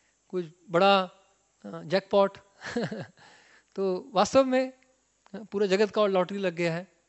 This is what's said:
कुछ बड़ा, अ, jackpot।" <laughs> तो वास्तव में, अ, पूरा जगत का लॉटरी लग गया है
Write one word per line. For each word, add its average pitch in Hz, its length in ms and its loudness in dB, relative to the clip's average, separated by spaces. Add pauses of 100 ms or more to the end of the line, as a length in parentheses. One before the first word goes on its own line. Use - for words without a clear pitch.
(280)
कुछ 180 160 -6 (260)
बड़ा, 190 400 4 (540)
अ, 170 180 -14
jackpot।" 196 560 0 (360)
<laughs> 214 300 -6 (680)
तो 185 400 -4
वास्तव 208 300 4
में, 262 280 0
अ, - 40 -20 (600)
पूरा 202 300 -4
जगत 196 240 2
का 214 160 2
लॉटरी 190 320 0
लग 185 160 -4
गया 170 200 -2
है 180 180 -10 (160)